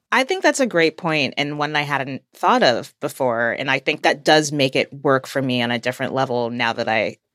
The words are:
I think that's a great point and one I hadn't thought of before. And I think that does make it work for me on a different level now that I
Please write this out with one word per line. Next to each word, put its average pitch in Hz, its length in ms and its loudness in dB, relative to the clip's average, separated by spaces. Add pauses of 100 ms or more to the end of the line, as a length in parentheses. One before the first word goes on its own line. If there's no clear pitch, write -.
(120)
I 240 120 2
think 370 200 -4
that's 294 160 2
a 254 80 0
great 165 300 2
point 156 400 -2
and 147 220 -2
one 147 160 -2
I 147 80 0
hadn't 135 380 -4 (140)
thought 226 280 2
of 127 360 2
before. 117 580 -2
And 139 120 -6
I 135 100 2
think 151 240 -4
that 156 200 0
does 156 280 4
make 139 240 0
it - 180 0
work 135 340 0
for 139 140 -4
me 127 200 0
on 120 100 0
a 120 80 -2
different 123 340 -4
level 123 380 -2
now 120 220 -2
that 117 140 -4
I 110 300 0 (180)